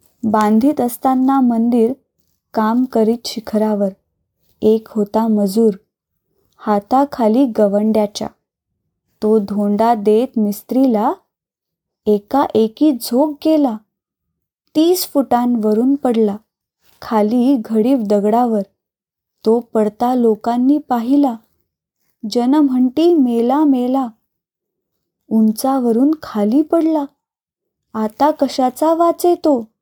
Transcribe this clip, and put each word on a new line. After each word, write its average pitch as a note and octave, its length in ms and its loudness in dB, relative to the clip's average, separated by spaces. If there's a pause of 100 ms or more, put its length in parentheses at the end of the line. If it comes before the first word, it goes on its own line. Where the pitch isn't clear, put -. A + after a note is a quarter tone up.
(240)
"बांधित A3 580 0
असताना C4 600 0
मंदिर, A#3+ 520 0 (600)
काम A3+ 320 0
करीत A3+ 400 0
शिखरावर, G#3+ 640 -4 (720)
एक A3 300 0
होता A3 360 -2
मजूर, G#3 460 2 (840)
हाताखाली A#3 880 0
गवंड्याच्या. G#3+ 840 0 (960)
तो G#3+ 160 2
धोंडा G#3 560 0
देत G#3+ 440 0
मिस्त्रीला, A3+ 760 0 (920)
एकाएकी A3 840 0 (100)
झोक C#4+ 440 -2
गेला, D4 320 0 (1000)
तीस E4+ 320 2
फुटांवरून A#3+ 880 0
पडला, A3 420 0 (640)
खाली A#3+ 640 0
घडीव A3+ 360 0
दगडावर. G#3+ 600 0 (840)
तो A3+ 140 2
पडता A#3 560 -2
लोकांनी A#3+ 600 0
पाहिला, C4 580 0 (960)
जन B3 240 0
म्हणती, C#4 580 2
'मेला, B3 500 2
मेला.' B3+ 440 0 (1200)
उंचावरून A#3+ 840 0 (120)
खाली G#3+ 380 0
पडला, D#4 440 0 (880)
आता A3 380 0
कशाचा C#4 640 -2
वाचे E4+ 420 0
तो? C4+ 320 0 (140)